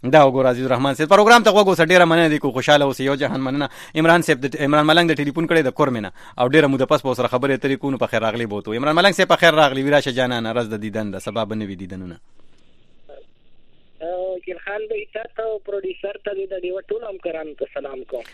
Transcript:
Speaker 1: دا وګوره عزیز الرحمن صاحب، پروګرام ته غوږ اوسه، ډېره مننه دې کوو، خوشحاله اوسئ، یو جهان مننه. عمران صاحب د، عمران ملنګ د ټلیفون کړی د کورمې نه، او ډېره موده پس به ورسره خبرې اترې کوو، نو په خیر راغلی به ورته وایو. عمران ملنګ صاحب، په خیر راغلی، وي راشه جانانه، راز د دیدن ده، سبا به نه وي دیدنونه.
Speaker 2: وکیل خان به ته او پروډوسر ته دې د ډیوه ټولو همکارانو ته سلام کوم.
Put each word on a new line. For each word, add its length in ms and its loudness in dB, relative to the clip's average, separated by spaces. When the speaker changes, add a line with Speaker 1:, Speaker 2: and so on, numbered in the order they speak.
Speaker 1:
دا 220 8
وګوره 200 2
عزیز 200 0
الرحمن 280 0
صاحب، 160 -2
پروګرام 340 8
ته 80 4
غوږ 160 4
اوسه، 180 2
ډېره 260 4
مننه 180 4
دې 120 0
کوو، 100 -2
خوشحاله 340 2
اوسئ، 180 -4
یو 120 0
جهان 240 -4
مننه. 300 -4
عمران 260 4
صاحب 200 0
د، 160 -6
عمران 280 2
ملنګ 260 4
د 100 0
ټلیفون 260 -4
کړی 140 2
د 180 0
کورمې 260 0
نه، 60 -12
او 100 2
ډېره 160 6
موده 200 0
پس 160 2
به 80 -4
ورسره 180 -2
خبرې 300 0
اترې 240 -2
کوو، 100 -4
نو 60 -4
په 160 -2
خیر 80 0
راغلی 240 -2
به 100 -8
ورته 140 -8
وایو. 120 -4
عمران 140 0
ملنګ 240 4
صاحب، 140 2
په 100 2
خیر 100 6
راغلی، 300 2
وي 120 0
راشه 160 2
جانانه، 420 -2
راز 160 -4
د 160 -8
دیدن 260 -6
ده، 80 -10
سبا 260 -6
به 100 -8
نه 100 -6
وي 100 -10
دیدنونه. 420 -14
Speaker 2:
وکیل 640 -8
خان 240 -8
به 60 -6
ته 300 -10
او 220 -6
پروډوسر 500 -10
ته 120 -6
دې 140 -8
د 40 -10
ډیوه 240 -8
ټولو 200 -8
همکارانو 500 -10
ته 140 -4
سلام 260 -10
کوم. 140 -10